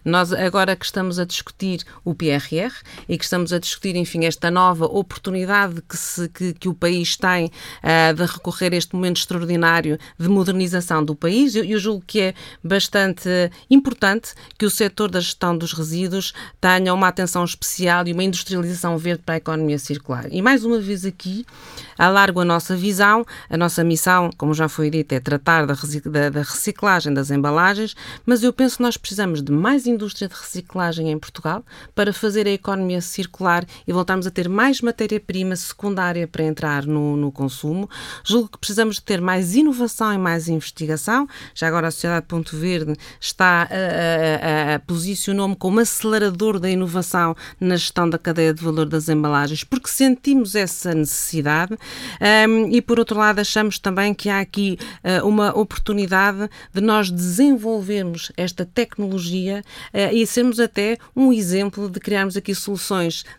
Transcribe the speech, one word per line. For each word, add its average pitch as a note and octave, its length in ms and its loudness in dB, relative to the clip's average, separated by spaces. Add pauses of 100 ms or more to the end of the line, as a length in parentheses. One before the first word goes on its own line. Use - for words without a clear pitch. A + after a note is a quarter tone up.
nós F3 280 2
agora F#3 460 0
que - 80 -12
estamos F#3 340 -4
a F3+ 60 -2
discutir - 580 -8 (220)
o F3 100 -2
P E3 140 -2
R C#3+ 280 -2
R A3+ 160 -4 (340)
e E3+ 100 -4
que - 80 -6
estamos F3 260 -2
a F3 80 0
discutir, F3+ 380 -6
enfim, E3+ 260 -2
esta E3 260 0
nova F3 360 4
oportunidade F#3+ 1000 -2
que, - 100 -12
se, - 320 -6
que, F3+ 240 -4
que F#3 160 -4
o F3 40 -2
país F3 440 0
tem, F3+ 340 0 (320)
ah, D#3+ 300 6
de D#3+ 120 0
recorrer F3 480 -2
a F3 40 0
este E3+ 180 -4
momento F3+ 220 0
extraordinário E3+ 840 2 (180)
de E3+ 120 -2
modernização F3+ 760 2
do D3+ 120 -2
país, G#3+ 380 2
eu, G#3+ 120 0
eu G#3+ 120 0
julgo G3+ 300 -2
que G#3+ 140 0
é F#3+ 120 0 (300)
bastante F#3+ 680 0 (400)
importante A#3 640 4 (240)
que A3 80 0
o G3+ 40 4
setor G3+ 420 0
da F3+ 80 0
gestão F3 360 -2
dos E3 180 -4
resíduos E3+ 600 -4 (280)
tenha F#3 320 4
uma F#3 160 4
atenção F3+ 340 0
especial F3 640 0
e F3 60 -2
uma F3 100 0
industrialização F3+ 720 -2
verde E3+ 280 -2
para D#3+ 100 -2
a - 20 -2
economia D#3 400 -2
circular. C3+ 540 -6
E F#3 100 -4
mais B3 220 4
uma A#3 160 0
vez F#3+ 260 -6
aqui, F#3+ 400 -8 (520)
alargo F#3+ 420 6
a F3+ 60 4
nossa E3+ 280 2
visão, G3+ 520 4 (240)
a - 80 -2
nossa E3+ 260 2
missão, E3+ 540 2
como D3+ 160 0
já D#3 160 0
foi D3+ 200 -2
dito, D#3 220 -2
é C3 80 0
tratar C#3+ 480 2
da C#3 60 0
resi-, D3 360 -6
da, D3 200 2
da D3 120 -2
reciclagem F3+ 720 0
das C#3 160 0
embalagens, E3+ 640 2 (320)
mas A#3 180 4
eu A#3+ 100 4
penso C4 240 0
que B3 60 0
nós A#3+ 120 0
precisamos F#3 460 -4
de C#3 100 -2
mais A#3 360 2
indústria G#3 400 -2
de - 80 -12
reciclagem E3+ 760 -4
em D3+ 60 -2
Portugal E3+ 480 -8 (300)
para G3+ 180 0
fazer G#3+ 340 -2
a G3+ 40 0
economia F#3+ 500 -2
circular F3 640 -2 (220)
e F3+ 40 -4
voltarmos F3+ 360 0
a F3+ 40 -6
ter F3+ 160 -4
mais A#3 340 2
matéria-prima G#3 760 -2
secundária F3+ 720 -4
para D#3+ 160 -4
entrar D3+ 420 -2
no, D3 320 0
no C#3+ 140 0
consumo. D3+ 580 -4 (340)
Julgo A3 260 0
que - 100 -20
precisamos G#3+ 380 -2
de - 40 -10
ter G3 180 -2
mais F3+ 360 0
inovação A#3+ 580 2
e G3+ 40 0
mais E3+ 300 0
investigação. E3 800 -2 (280)
Já D#3+ 120 -2
agora E3 200 0
a E3 40 -2
Sociedade E3+ 360 -2
Ponto E3 280 -6
Verde D#3 400 -2 (240)
está F3+ 440 4
a, E3 1080 0
a, - 20 2
a, - 20 0
a, C#3+ 40 -2
posicionou-me G3 760 -2
como F#3 240 2
acelerador G#3+ 800 0
da F3+ 100 -2
inovação F3 640 0 (240)
na F3+ 160 2
gestão F3 320 0
da E3 120 0
cadeia E3 340 2
de D#3+ 100 -6
valor D#3+ 220 0
das D#3 240 -2
embalagens, D3+ 540 0
porque - 260 -4
sentimos C4 640 2
essa F3+ 400 -2
necessidade, D#3 800 0 (760)
hum, A3 240 4
e A#3+ 100 6
por A#3 180 2
outro A3 180 0
lado G#3+ 220 4
achamos G#3 400 0
também G3 340 0
que G#3 160 -4
há G3 100 0
aqui, G3 380 -2 (260)
eh, F#3 200 0
uma G#3 340 4
oportunidade G3+ 920 0 (220)
de G3 100 -2 (120)
nós G#3 160 2
desenvolvermos G3 1300 0
esta F3+ 280 -4
tecnologia, F#3+ 960 -4 (280)
eh, G3+ 220 0
e A3+ 140 4
sermos A#3+ 320 2
até A3+ 380 0 (180)
um C4 180 6
exemplo G3+ 560 0
de F3+ 100 -8
criarmos G3 380 -2
aqui G3+ 160 -4
soluções, F#3 720 -4 (120)